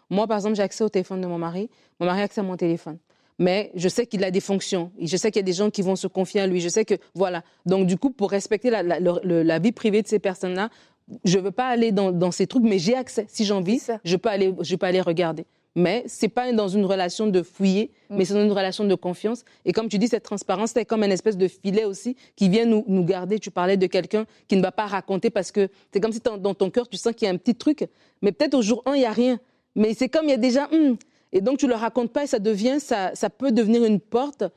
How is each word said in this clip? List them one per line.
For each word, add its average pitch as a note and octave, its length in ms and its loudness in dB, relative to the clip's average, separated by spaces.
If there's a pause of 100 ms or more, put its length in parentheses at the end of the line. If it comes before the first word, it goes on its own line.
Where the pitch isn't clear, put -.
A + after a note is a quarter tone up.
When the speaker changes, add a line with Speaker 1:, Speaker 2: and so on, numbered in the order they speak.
Speaker 1:
Moi, G3+ 180 2
par G#3+ 100 0
exemple, G#3 180 -2
j'ai G#3 60 -2
accès G3 240 -2
au G#3 40 -2
téléphone F#3 300 -2
de F#3 80 -4
mon F3 120 -6
mari. F3 300 -6 (300)
Mon F3 60 -2
mari F3+ 160 0
a - 20 0
accès G3+ 160 -4
à G3+ 60 -2
mon F#3 100 -6
téléphone. E3+ 420 -4 (400)
Mais F3+ 380 0
je F3+ 140 0
sais A#3+ 160 -2
qu'il G3 180 -4
a F#3+ 80 -2
des F#3 80 0
fonctions. F#3 580 -4
Et E3 100 -6
je F3 100 -2
sais A3 140 0
qu'il G#3+ 80 -2
y G3 40 -2
a - 20 -4
des F#3 60 -2
gens G3+ 180 0
qui G3+ 120 -4
vont F#3 160 0
se G3+ 100 -6
confier F#3+ 340 -2
à F#3+ 60 0
lui. F3+ 140 0
Je E3+ 80 -2
sais A3 160 0
que, G#3 80 0 (220)
voilà. F3+ 280 -2 (220)
Donc, F#3+ 220 2
du F3+ 100 2
coup, C4+ 140 0
pour G3 200 -2
respecter G3 380 0
la, G#3+ 140 0
la, E3+ 160 0
le, F3 140 2 (100)
le, E3+ 200 2
la E3 160 2
vie A3+ 140 2
privée A3 300 0
de - 40 -8
ces G#3 120 0
personnes-là, F#3 500 -4 (560)
je F#3 140 4
veux F3+ 120 -2
pas B3+ 160 -2
aller A#3 240 2
dans, G3 200 2
dans F3 200 0
ces F3+ 160 -2
trucs, B3+ 160 2
mais G3+ 160 4
j'ai G3+ 160 2
accès. A#3+ 320 -6
Si - 160 -4
j'ai G3+ 100 0
envie, G3 260 0
Speaker 2:
C'est A#3 140 -6
ça. G#3+ 120 -6
Speaker 1:
je F3 100 2
peux A3 140 -2
aller, G3 320 0
je D#3+ 140 -2
peux F#3 100 -4
aller F#3 160 2
regarder. E3 440 -2 (320)
Mais F3+ 300 2
c'est - 220 -2
pas B3 240 -2
dans G#3 160 0
une G3+ 160 0
relation F#3+ 420 -2
de F3+ 160 2
fouiller, G3 480 0 (180)
Speaker 2:
Mm. G3+ 80 -10
Speaker 1:
mais F#3+ 60 2
c'est F#3 120 -2
dans G#3 100 4
une G#3 80 4
relation F#3+ 320 -2
de F#3+ 100 4
confiance. F#3 480 -6 (220)
Et F3+ 80 0
comme A3+ 160 0
tu G#3+ 100 -2
dis, A#3 80 2
cette A3 160 0
transparence, G3+ 500 -4
c'est A3+ 120 0
comme G#3+ 180 0
une G3+ 80 2
espèce G3 240 0
de F3+ 140 2
filet G3+ 340 -2
aussi G#3+ 320 -6 (220)
qui G3 100 4
vient A3 180 4
nous, A3 220 4
nous F#3+ 160 2
garder. F#3 360 -2
Tu G3 120 -10
parlais F#3 240 2
de F#3 120 2
quelqu'un F#3 380 -2 (220)
qui G#3 80 0
ne F#3 60 4
va F#3 100 0
pas G#3+ 140 -4
raconter G3 440 -2
parce - 220 -4
que G3+ 160 2 (240)
c'est G3+ 80 0
comme A3 140 0
si A3+ 80 -8
t'en, A3 160 -4
dans F#3+ 160 -2
ton F#3+ 160 0
cœur, A#3+ 180 -2
tu - 80 -14
sens A3+ 180 -2
qu'il A3 120 -4
y G3 40 0
a F#3 40 0
un F3+ 40 -2
petit - 180 0
truc. D4 300 0 (360)
Mais G3 100 2
peut-être D4 220 0
au C4 80 4
jour A3 240 0
un, C#4 100 0
il C4+ 60 4
y B3 40 4
a A3 60 -2
rien. A#3+ 260 0 (380)
Mais G#3+ 180 2
c'est B3+ 140 0
comme D#4+ 180 0
il D4 40 2
y C#4 40 4
a B3+ 40 2
déjà, C4 300 2
hmm. D4 280 4 (380)
Et F#3+ 80 4
donc, B3+ 160 0
tu C4+ 100 0
le B3 80 2
racontes A3+ 380 -2
pas D4 100 0
et C#4+ 40 -4
ça A#3+ 120 0
devient, A3 400 0
ça, G3+ 340 -2
ça G#3 160 -4
peut C4+ 220 -2
devenir A#3 320 4
une G#3+ 160 4
porte C4 460 -4 (120)